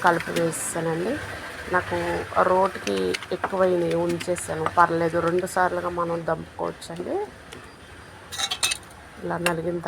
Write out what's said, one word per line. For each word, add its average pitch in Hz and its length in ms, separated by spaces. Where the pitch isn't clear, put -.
కలిపి 175 340
వేసేసానండి. 165 760
నాకు 180 240
రోటికి 190 460
ఎక్కువైనవి 180 720
ఉంచేసాను, 170 580
పర్లేదు, 165 500
రెండు 180 260
సార్లుగా 175 460
మనం 170 300
దంపుకోవచ్చండి. 170 840
ఇలా 170 240
నలిగిన 175 420